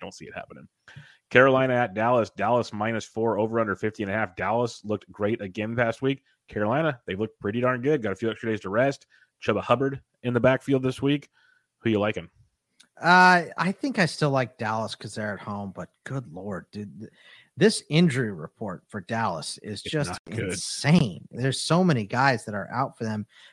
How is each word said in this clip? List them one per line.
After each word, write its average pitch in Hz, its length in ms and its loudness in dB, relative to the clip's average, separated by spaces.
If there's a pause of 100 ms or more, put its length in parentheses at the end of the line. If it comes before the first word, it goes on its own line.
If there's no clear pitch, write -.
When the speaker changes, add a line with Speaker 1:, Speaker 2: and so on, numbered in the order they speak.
Speaker 1:
don't 90 120 -12
see - 120 -18
it - 80 -16
happening. - 340 -16 (640)
Carolina 131 460 6
at 120 180 0
Dallas. 110 380 2
Dallas 110 420 0
minus 107 320 -4
four, 113 340 -2
over 113 220 0
under 101 140 -2
fifty 107 280 -4
and 98 80 -4
a 101 40 -2
half. 104 200 -2
Dallas 113 480 -2
looked 104 280 -4
great 104 300 -2
again 107 360 -6
past 117 240 0
week. 135 220 -2 (260)
Carolina, 127 560 -2
they 95 100 -6
looked 110 240 -6
pretty 107 220 -4
darn 123 200 0
good. 143 200 0
Got 104 100 -2
a 95 40 -4
few 113 140 -2
extra 113 200 -6
days 110 120 -2
to 95 80 -10
rest. 127 360 0 (360)
Chuba 104 200 0
Hubbard 135 400 2 (220)
in 123 100 0
the 120 80 2
backfield 131 420 2
this 131 180 -2
week. 143 280 0 (500)
Who 117 100 -2
you 107 100 4
liking? 98 300 -2 (720)
Speaker 2:
Uh, 180 440 8 (120)
I 175 140 0
think 254 260 -4
I 185 80 4
still 151 240 0
like 131 280 0
Dallas 110 360 -4
'cause - 220 -14
they're 107 180 -6
at 90 60 -10
home, 101 340 -8
but 87 160 -12 (140)
good 131 300 -10
Lord, 92 380 -10
dude. 101 280 -12
Th-, - 120 -16 (460)
this 196 320 2
injury 135 440 2
report 87 560 -12
for 104 120 -10
Dallas 98 580 -6
is 85 260 -12
Speaker 1:
It's - 60 -10
Speaker 2:
just 147 200 -2
Speaker 1:
not - 80 -10 (100)
good. 98 220 -6
Speaker 2:
insane. 139 800 0
There's 127 300 -4
so 170 220 2
many 131 220 2
guys 123 400 2
that 107 100 -10
are 98 160 -6
out 123 260 -4
for 117 80 -6
them. 107 200 -4 (280)